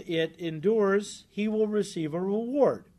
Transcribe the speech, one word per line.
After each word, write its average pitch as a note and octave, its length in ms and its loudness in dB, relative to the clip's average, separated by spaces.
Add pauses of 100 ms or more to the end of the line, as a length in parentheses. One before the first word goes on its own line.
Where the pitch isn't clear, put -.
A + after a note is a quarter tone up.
it D#3+ 320 -2
endures, G3 880 0
he G#3 180 -2
will G#3+ 200 2
receive G3 480 -2
a E3+ 40 -2
reward. G#3 680 0 (140)